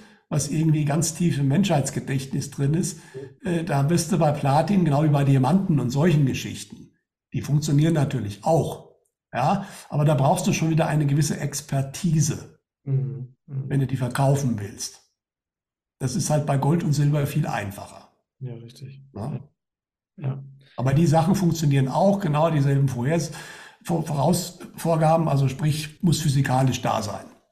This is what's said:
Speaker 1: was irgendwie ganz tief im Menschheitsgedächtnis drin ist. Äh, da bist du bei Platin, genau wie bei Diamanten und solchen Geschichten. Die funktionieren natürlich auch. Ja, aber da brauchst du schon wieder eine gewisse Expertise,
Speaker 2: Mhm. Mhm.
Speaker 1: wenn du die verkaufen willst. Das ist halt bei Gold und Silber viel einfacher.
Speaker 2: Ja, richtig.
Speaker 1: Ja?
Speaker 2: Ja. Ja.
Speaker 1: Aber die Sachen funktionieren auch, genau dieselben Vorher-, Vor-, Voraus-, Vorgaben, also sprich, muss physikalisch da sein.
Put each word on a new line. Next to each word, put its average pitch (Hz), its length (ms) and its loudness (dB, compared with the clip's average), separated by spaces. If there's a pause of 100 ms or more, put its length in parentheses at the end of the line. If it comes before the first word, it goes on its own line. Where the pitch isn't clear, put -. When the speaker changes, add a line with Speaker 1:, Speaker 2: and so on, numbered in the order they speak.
(280)
Speaker 1:
was 147 220 -2
irgendwie 156 340 2
ganz 143 300 0
tief 165 240 0
im 139 100 0
Menschheitsgedächtnis 135 1000 -2
drin 143 240 -2
ist. - 260 -4 (460)
Äh, 170 180 -2
da 139 200 0
bist 165 280 0
du 180 60 0
bei 151 140 4
Platin, 160 520 2
genau 147 200 2
wie 156 60 4
bei 143 140 4
Diamanten 139 560 4
und 120 120 -2
solchen 147 340 4
Geschichten. - 640 -6 (440)
Die 113 80 -4
funktionieren 147 520 2
natürlich 123 500 -2
auch. - 500 -2 (380)
Ja, 165 340 0 (240)
aber 147 160 0
da 151 100 4
brauchst 175 320 2
du 175 60 2
schon 160 180 0
wieder 156 160 2
eine 151 180 0
gewisse 139 340 0
Expertise, 143 1200 -2 (240)
Speaker 2:
Mhm. 135 520 -4 (100)
Mhm. 135 240 -10
Speaker 1:
wenn 139 120 0
du 131 60 0
die 131 100 -4
verkaufen 127 640 0
willst. - 420 -12 (1000)
Das 131 160 -4
ist 156 160 -2
halt 151 160 0
bei 139 100 0
Gold 147 260 2
und 151 100 0
Silber 147 340 2
viel 147 200 -2
einfacher. 101 640 -10 (300)
Speaker 2:
Ja, 123 160 -12
richtig. 117 460 -18 (140)
Speaker 1:
Ja? 104 180 -8
Speaker 2:
Ja. 131 60 -8 (800)
Ja. 135 260 -6 (340)
Speaker 1:
Aber 135 160 0
die 160 140 4
Sachen 160 280 4
funktionieren 139 520 2
auch, 196 320 2
genau 151 300 0
dieselben 139 380 2
Vorher-, 123 340 0 (640)
Vor-, 165 220 -4
Voraus-, 151 540 0 (180)
Vorgaben, 160 500 2
also 139 200 2
sprich, - 540 -2
muss 156 200 2
physikalisch 131 600 2
da 110 220 0
sein. 95 220 -8 (260)